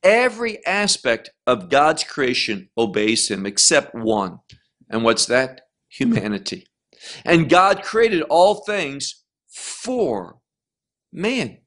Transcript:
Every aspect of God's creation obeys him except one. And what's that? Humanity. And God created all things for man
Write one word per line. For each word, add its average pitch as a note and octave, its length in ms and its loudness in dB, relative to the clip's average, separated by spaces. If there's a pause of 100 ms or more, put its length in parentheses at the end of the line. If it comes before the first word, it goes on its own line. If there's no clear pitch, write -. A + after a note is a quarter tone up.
Every A3+ 640 2
aspect F#3 640 -2 (140)
of A2 220 0
God's D3+ 380 2
creation B2 720 -4
obeys A2 520 0
him G2 160 -6
except C3+ 480 0
one. G#2+ 460 -2 (500)
And A2+ 140 -2
what's A2+ 220 2
that? C3 360 -2 (280)
Humanity. G#2 800 -4 (580)
And E3 240 2
God F#3+ 340 4
created G#3+ 460 0
all G3 340 4
things D3 600 -8 (220)
for B2+ 920 -6 (760)
man G3+ 560 -4